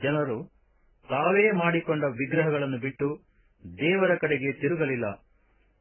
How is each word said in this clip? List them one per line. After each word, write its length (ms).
ಜನರು 500
ತಾವೇ 420
ಮಾಡಿಕೊಂಡ 520
ವಿಗ್ರಹಗಳನ್ನು 760
ಬಿಟ್ಟು 420
ದೇವರ 380
ಕಡೆಗೆ 360
ತಿರುಗಲಿಲ್ಲ. 540